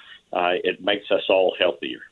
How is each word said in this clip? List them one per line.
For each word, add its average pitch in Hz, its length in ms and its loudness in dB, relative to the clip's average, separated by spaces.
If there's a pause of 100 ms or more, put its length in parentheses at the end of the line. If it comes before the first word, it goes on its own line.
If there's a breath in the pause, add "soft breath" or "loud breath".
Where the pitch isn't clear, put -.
(320 loud breath)
Uh, 87 200 0 (120)
it 90 180 -2
makes 101 280 -2
us 98 180 2
all 95 300 4
healthier. 71 420 -6 (120)